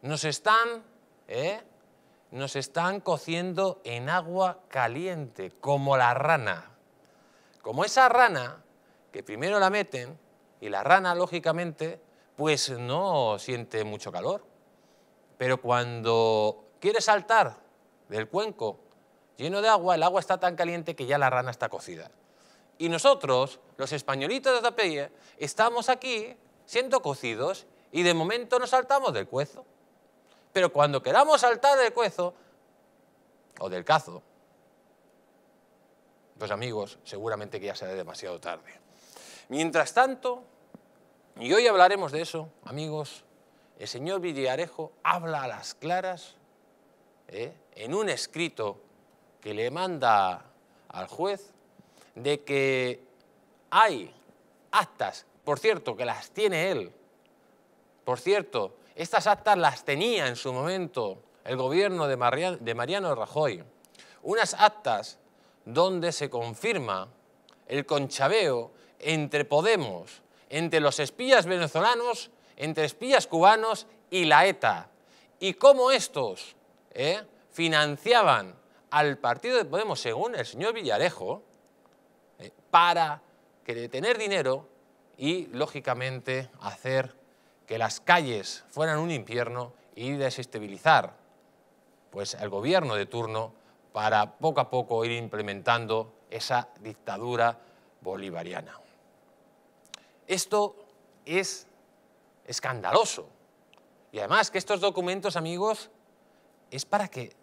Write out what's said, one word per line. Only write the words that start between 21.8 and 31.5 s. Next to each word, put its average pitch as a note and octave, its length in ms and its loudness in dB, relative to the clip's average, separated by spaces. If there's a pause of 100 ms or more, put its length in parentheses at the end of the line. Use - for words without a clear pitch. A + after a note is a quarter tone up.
Y E3 120 -2
nosotros, C#3 680 2 (180)
los C3+ 140 -6
españolitos G3+ 720 -2
de A#3 60 0
a A#3 80 -2
pie, D#3 360 -2 (260)
estamos A3+ 520 0
aquí B3 460 -2 (300)
siendo B3+ 360 0
cocidos C3+ 640 -4 (260)
y E3+ 120 0
de F3 100 6
momento A3 460 0
nos B3 100 -4
saltamos C4 440 2
del G2 140 -4
cuezo. D3 380 -6 (880)
Pero F3+ 180 4
cuando C#3+ 300 4
queramos C4 400 6
saltar C4 360 6